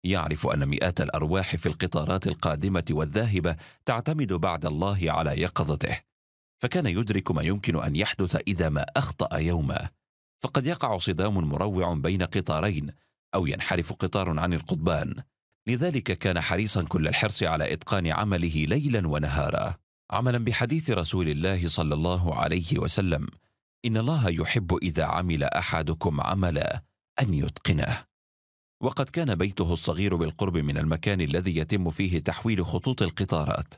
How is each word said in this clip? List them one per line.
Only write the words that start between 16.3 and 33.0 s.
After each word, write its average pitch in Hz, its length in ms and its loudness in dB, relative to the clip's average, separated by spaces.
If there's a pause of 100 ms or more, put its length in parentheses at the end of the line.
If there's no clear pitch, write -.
حريصا 101 420 0
كل 78 260 0
الحرص - 340 0
على 80 300 0
إتقان 92 340 0
عمله 85 640 0
ليلا 117 400 2
ونهارا، 73 680 0 (360)
عملا 120 280 0
بحديث 120 520 0
رسول 90 380 0
الله 87 400 2
صلى 78 260 2
الله 87 400 2
عليه 82 440 0
وسلم: 80 500 0 (560)
"إن 113 120 0
الله 117 340 2
يحب 85 520 0
إذا 82 220 0
عمل 80 400 0
أحدكم 80 760 0
عملا 92 640 0 (380)
أن 104 140 2
يتقنه". 73 680 0 (800)
وقد 135 260 0
كان 151 260 0
بيته 90 380 2
الصغير 90 440 2
بالقرب 82 400 0
من 73 220 2
المكان 80 420 0
الذي 82 360 0
يتم 85 340 0
فيه 87 280 0
تحويل 90 480 0
خطوط 123 360 -2